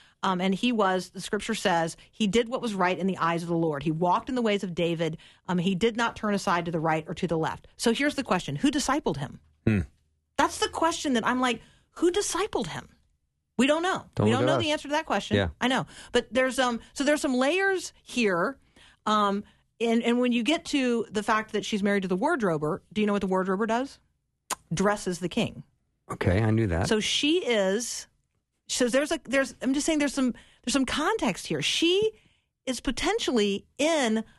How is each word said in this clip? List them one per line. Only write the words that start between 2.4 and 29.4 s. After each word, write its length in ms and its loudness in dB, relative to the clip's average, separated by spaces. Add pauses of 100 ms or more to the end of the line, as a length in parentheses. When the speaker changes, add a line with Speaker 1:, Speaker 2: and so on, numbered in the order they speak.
Speaker 1:
what 120 -4
was 120 -4
right 240 2
in 100 -2
the 120 -2
eyes 240 0
of 60 -6
the 60 0
Lord. 280 0
He 80 0
walked 380 0
in 60 -4
the 60 0
ways 220 0
of 120 -8
David. 420 -2 (300)
Um, 120 0
he 160 0
did 200 0
not 220 -2
turn 160 -2
aside 320 0
to 60 -4
the 80 -2
right 280 0
or 60 -8
to 140 -6
the 100 -2
left. 300 -6 (100)
So 160 2
here's 220 0
the 80 -4
question. 340 -2
Who 140 2
discipled 460 0
him? 220 -10 (260)
Speaker 2:
Hmm. 160 2 (560)
Speaker 1:
That's 200 2
the 120 -2
question 440 0
that 120 0
I'm 140 0
like, 220 0 (300)
who 200 2
discipled 560 -2
him? 220 -10 (680)
We 80 4
don't 160 2
know. 220 -2 (100)
Speaker 3:
Don't 100 2
Speaker 1:
We 60 4
Speaker 3:
look 80 2
Speaker 1:
don't 100 2
Speaker 3:
at 40 4
Speaker 1:
know 40 2
Speaker 3:
us. 60 0
Speaker 1:
the 80 0
answer 160 -4
to 60 -4
that 120 -2
question. 320 -2
Speaker 3:
Yeah. 120 2 (120)
Speaker 1:
I 60 0
know. 180 0 (280)
But 180 0
there's, 260 2
um, 220 0 (140)
so 100 -4
there's 180 4
some 140 0
layers 560 0 (100)
here. 560 0 (480)
Um, 380 2 (380)
and, 200 4
and 180 2
when 120 2
you 120 0
get 220 0
to 460 0
the 100 -2
fact 300 0
that 140 -2
she's 180 -2
married 200 2
to 40 -4
the 100 0
wardrober, 600 0 (140)
do 80 0
you 60 2
know 60 0
what 80 0
the 60 -4
wardrober 400 0
does? 320 -2 (760)
Dresses 460 0
the 100 -4
king. 320 -2 (500)
Speaker 3:
Okay, 300 0
I 100 2
knew 160 2
that. 200 0
Speaker 1:
So 140 2
she 440 0
is, 600 0 (600)
so 200 0
there's 240 2
a, 140 -2
there's, 360 0